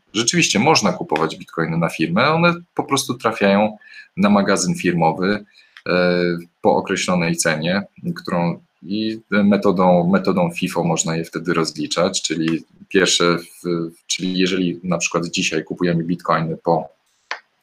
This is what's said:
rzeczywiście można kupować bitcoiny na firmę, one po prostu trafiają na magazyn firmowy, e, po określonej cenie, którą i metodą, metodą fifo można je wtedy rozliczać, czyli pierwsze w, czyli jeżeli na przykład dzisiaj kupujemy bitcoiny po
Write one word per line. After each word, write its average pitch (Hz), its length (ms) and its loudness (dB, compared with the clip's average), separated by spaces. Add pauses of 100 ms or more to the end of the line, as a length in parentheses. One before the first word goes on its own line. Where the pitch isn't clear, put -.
(120)
rzeczywiście 123 460 0
można 120 340 4
kupować 80 440 -2
bitcoiny 82 420 -4
na 82 100 0
firmę, 95 400 0
one 170 260 2 (200)
po 139 100 -2
prostu 139 300 -2
trafiają 107 640 2 (400)
na 101 140 4
magazyn 95 440 2
firmowy, 87 720 0 (440)
e, 90 320 2 (400)
po - 160 2
określonej 87 600 0
cenie, 85 460 -2 (340)
którą 87 440 -2 (220)
i 110 380 -6 (100)
metodą, 95 760 4
metodą 92 440 2
fifo 85 340 -4
można 82 320 -2
je 82 80 -4
wtedy 85 300 -6
rozliczać, 85 680 -2
czyli 80 420 -2 (240)
pierwsze 87 500 2
w, 85 520 -6 (160)
czyli 92 320 -4
jeżeli 92 460 0
na 87 140 0
przykład 85 280 -2
dzisiaj 80 380 -4
kupujemy 87 400 -2
bitcoiny 82 520 -2
po - 400 -2 (640)